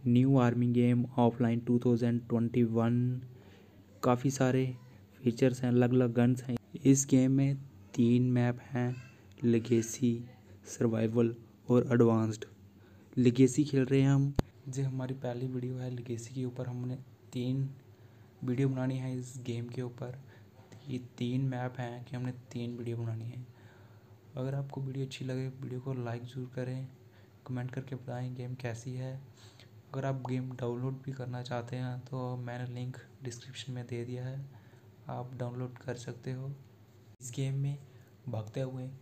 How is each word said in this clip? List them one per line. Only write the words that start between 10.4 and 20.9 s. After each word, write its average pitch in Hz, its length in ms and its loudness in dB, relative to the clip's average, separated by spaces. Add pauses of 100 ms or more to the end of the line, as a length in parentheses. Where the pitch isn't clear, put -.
Survival 113 680 2 (360)
और 123 220 6
Advanced। 113 520 6 (720)
Legacy 127 480 6
खेल 135 200 2
रहे 135 160 4
हैं 135 100 6
हम। 139 220 4 (360)
ये 131 140 -4
हमारी 131 340 -4
पहली 123 320 -6
video 127 280 -6
है 127 140 -8
Legacy 117 440 -8
के 131 100 -4
ऊपर। 123 240 -6
हमने 123 300 -6 (340)
तीन 131 360 -2 (760)
video 127 240 0
बनानी 131 300 -2
है 127 200 -6
इस 127 160 -10 (120)
game 117 220 -6
के 123 140 -8
ऊपर। 123 360 -10 (680)
ये 127 100 -4 (200)